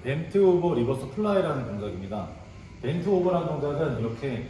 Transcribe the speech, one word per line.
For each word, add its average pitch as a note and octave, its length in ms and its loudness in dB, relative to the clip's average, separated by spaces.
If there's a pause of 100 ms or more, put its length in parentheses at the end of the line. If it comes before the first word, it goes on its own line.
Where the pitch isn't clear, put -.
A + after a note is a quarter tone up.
벤트 D#3 360 0
오버 F3 340 6
리버스 B2 380 0
플라이라는 F3+ 560 0
동작입니다. G2 600 -6 (540)
벤트 E3+ 260 0
오버라는 F3+ 420 4
동작은 C#3+ 500 -2
이렇게 A#2 500 -4